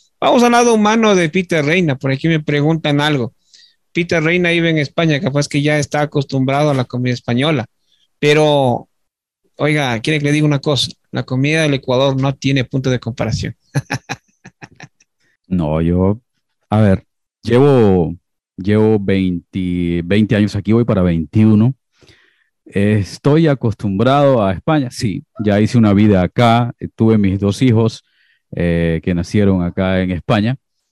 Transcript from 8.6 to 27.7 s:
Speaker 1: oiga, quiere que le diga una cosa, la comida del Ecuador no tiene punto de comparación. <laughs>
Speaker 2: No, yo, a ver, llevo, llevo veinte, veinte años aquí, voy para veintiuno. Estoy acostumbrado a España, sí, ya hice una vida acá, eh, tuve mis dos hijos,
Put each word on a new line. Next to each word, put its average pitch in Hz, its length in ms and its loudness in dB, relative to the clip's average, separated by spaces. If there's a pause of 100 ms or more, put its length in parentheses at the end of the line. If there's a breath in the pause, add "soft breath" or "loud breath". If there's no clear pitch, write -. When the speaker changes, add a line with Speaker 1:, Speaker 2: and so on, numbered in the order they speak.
Speaker 1:
oiga, 143 440 -2
quiere 151 180 -2
que 147 80 -4
le 143 60 0
diga 151 140 0
una 147 120 0
cosa, 139 320 -2 (200)
la 127 120 -6
comida 143 400 -2
del 147 120 0
Ecuador 131 460 -2
no 135 140 -2
tiene 135 300 -2
punto 135 260 -4
de 123 80 0
comparación. 113 560 -6 (180)
<laughs> - 1160 -12 (580)
Speaker 2:
No, 80 320 -2
yo, 92 400 0 (480)
a 107 120 2
ver, 98 240 2 (380)
llevo, 110 720 4 (420)
llevo 107 440 2
veinte, 90 1040 -4
veinte 104 320 0
años 101 180 0
aquí, 101 160 -4
voy 117 140 2
para 104 180 0
veintiuno. 107 720 2 (920 soft breath)
Estoy 107 840 0
acostumbrado 120 960 0
a 95 80 0
España, 135 400 -4
sí, - 320 -8 (180)
ya 104 180 2
hice 110 160 0
una 110 160 4
vida 101 300 4
acá, 120 560 0
eh, - 160 -10
tuve 113 240 2
mis 98 220 0
dos 101 220 -2
hijos, 113 420 0 (500)